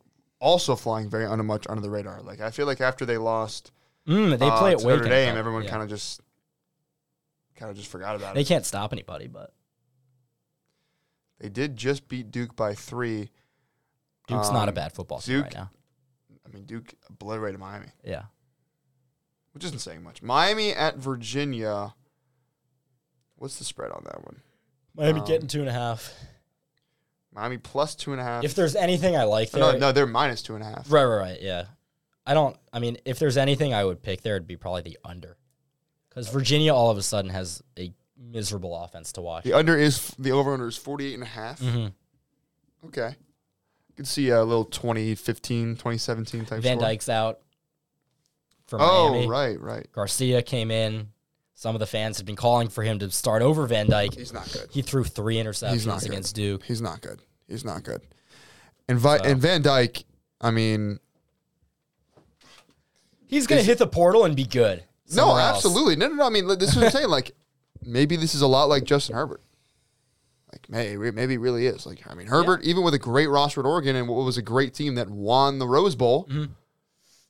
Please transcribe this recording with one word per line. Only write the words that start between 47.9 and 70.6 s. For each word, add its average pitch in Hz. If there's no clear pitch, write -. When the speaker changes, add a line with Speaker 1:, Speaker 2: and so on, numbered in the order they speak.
Speaker 2:
for 120
Speaker 1:
Oh, 170
Speaker 2:
Miami. 123
Speaker 1:
right, 117
right. 113
Speaker 2:
Garcia 123
came 113
in. 110
Some 113
of 110
the 107
fans 107
had 98
been 104
calling 120
for 113
him 110
to 98
start 110
over 151
Van 107
Dyke. 104
Speaker 1:
He's 120
not 104
good. -
Speaker 2:
He 139
threw 131
three 110
interceptions 110
Speaker 1:
He's 113
not 95
good. 113
Speaker 2:
against -
Duke. 101
Speaker 1:
He's 117
not 85
good. -
He's 120
not 92
good. -
And 123
Vi-, 143
Speaker 2:
So. -
Speaker 1:
and 135
Van 160
Dyke, 135
I 117
mean, 110
Speaker 2:
He's 269
gonna 294
Speaker 1:
is 190
Speaker 2:
hit 233
the 233
portal 180
and 156
be 135
good 104
Speaker 1:
No, 160
Speaker 2:
somewhere 285
else. 208
Speaker 1:
absolutely. 196
No, 185
no, 311
no. 285
I 247
mean, 208
li-, 196
this 190
is 143
what 233
I'm 220
saying. 269
Like, 139
maybe 139
this 160
is 139
a 139
lot 139
like 139
Justin 135
Herbert. 139
Like, -